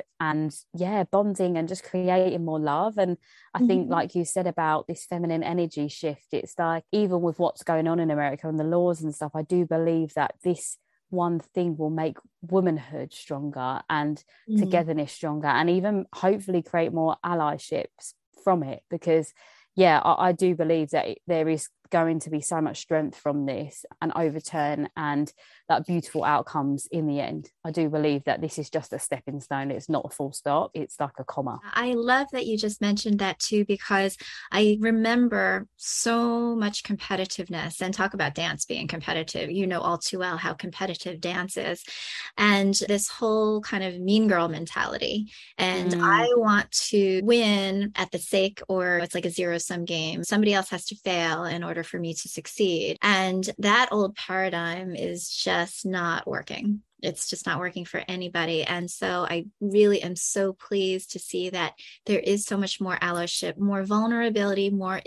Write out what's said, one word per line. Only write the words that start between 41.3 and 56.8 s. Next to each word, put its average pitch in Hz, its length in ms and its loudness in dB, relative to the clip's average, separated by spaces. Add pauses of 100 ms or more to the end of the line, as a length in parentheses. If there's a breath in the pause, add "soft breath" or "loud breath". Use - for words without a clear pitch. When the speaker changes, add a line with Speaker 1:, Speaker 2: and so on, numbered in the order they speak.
Speaker 2:
is, 180 280 -4 (540 loud breath)
and 202 340 6 (140)
this 202 220 2
whole 214 540 2
kind 202 200 -2
of 180 160 -4
mean 208 300 4
girl 170 200 4
mentality. 165 840 -4 (260 loud breath)
And 180 340 0
Speaker 1:
Mm. 175 100 0
Speaker 2:
I 214 340 6
want 214 340 4 (200)
to 190 340 4
win 202 720 2
at 190 160 -2
the 180 60 -4
sake, 196 500 0
or 180 300 2
it's 170 160 -2
like 180 120 -2
a 170 40 -4
zero-sum 170 540 -2
game. 165 380 -4
Somebody 208 320 4
else 190 160 0
has 180 160 -6
to - 80 -8
fail 170 500 -2
in 170 200 -4
order 165 160 -4
for - 180 -8
me 165 140 -4
to - 160 -10
succeed. - 720 -2
And 190 560 2
that 220 340 4
old 208 240 0
paradigm 180 800 -4
is 175 360 -6
just 180 560 -2
not 175 400 -2
working. - 560 -4 (200)